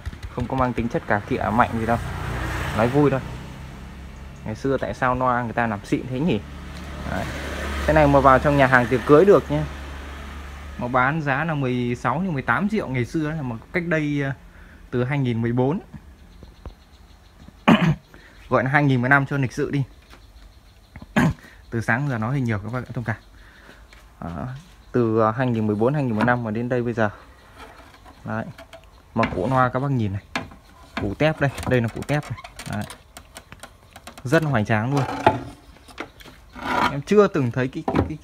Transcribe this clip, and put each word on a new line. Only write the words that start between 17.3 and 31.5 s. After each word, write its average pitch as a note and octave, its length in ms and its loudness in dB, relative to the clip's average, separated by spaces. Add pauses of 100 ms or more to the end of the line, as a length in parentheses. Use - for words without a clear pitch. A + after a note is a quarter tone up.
<coughs> - 60 8 (760)
Gọi A#2+ 140 4
là B2+ 60 0
hai D3 140 4
nghìn C3+ 180 4
mười B2+ 80 0
lăm C#3 160 6
cho C#3+ 120 -4
lịch C3 160 -2
sự - 180 -4
đi. C#3 120 0 (1300)
<coughs> - 80 4 (460)
Từ A2+ 120 -4
sáng C3 280 0
giờ B2 80 -2
nói A2 140 -2
hơi C#3+ 100 0
nhiều A2+ 180 0
các G#2 140 -8
bác A#2+ 200 -8
thông B2 100 -6
cảm. A2+ 120 -4 (1080)
Đó. E2+ 260 -10 (440)
Từ, A2+ 280 2
ờ, A2 120 4
hai B2+ 160 -2
nghìn A2+ 200 0
mười G#2 80 2
bốn, A#2 180 2
hai D3 100 0
nghìn A#2 120 -2
mười A2 100 2
lăm B2 180 2
mà A2 80 -4
đến A#2+ 180 -4
đây B2 140 -2
bây A#2+ 100 -2
giờ. A2 160 2 (1160)
Đấy. A2 200 -6 (720)
Mà A2+ 80 2 (120)
củ F2+ 140 -2
loa C3 200 4
các B2+ 100 -2
bác C#3 120 -2
nhìn G#2+ 220 0
này. G2+ 100 -6 (800)
Củ D3+ 120 -2
tép D#3 280 0
đây, C3+ 100 2 (180)